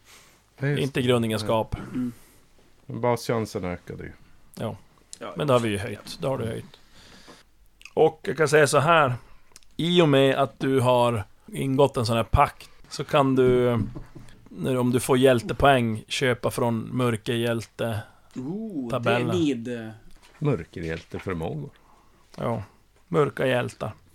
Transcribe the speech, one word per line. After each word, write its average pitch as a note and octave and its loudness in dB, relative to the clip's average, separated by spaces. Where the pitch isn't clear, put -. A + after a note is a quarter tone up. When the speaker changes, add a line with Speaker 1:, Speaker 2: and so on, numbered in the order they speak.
Speaker 1:
Ja, C3+ -4
just D3 0
Speaker 2:
Inte C#3 -2
Speaker 1:
det. B2 0
Speaker 2:
grundegenskap. A2 0
Speaker 3:
Mm. B2 -6
Speaker 1:
Men A#2 -10
baschansen A#2 -2
ökade F2+ -8
ju. E2+ -14
Speaker 2:
Ja. G#2+ -8
Speaker 3:
Ja, - -12
Speaker 2:
Men D#3+ -4
det C#3 2
har B2 4
vi A#2 0
ju G2+ -2
höjt. G#2 -12
Det - -4
har C3+ -4
du A#2 -6
höjt. A2+ -10
Och D#3 2
jag D#3+ -6
kan D#3 2
säga D3+ 6
så D3 2
här. C#3+ 4
I F3 4
och D#3 6
med C3+ 4
att C#3 -2
du C3+ 0
har A#2+ 2
ingått C#3 2
en A#2+ 0
sån A#2 0
här A2+ 0
pakt - 0
så - -10
kan C3+ 2
du, B2 4
när, C3 -4
om B2 2
du B2 2
får C3 2
hjältepoäng, B2 2
köpa B2 -2
från A2+ -2
mörkerhjälte A#2 -2
Speaker 3:
Oh, F3+ -8
det B2 -6
är A#2+ -8
Speaker 2:
tabellen. A#2+ 0
Speaker 3:
nid, C3 0
eh. A#2 -8
Speaker 1:
Mörkerhjälteförmågor. F#2+ -6
Speaker 2:
Ja. A#2 -4
Mörka D3 0
hjältar. B2 -4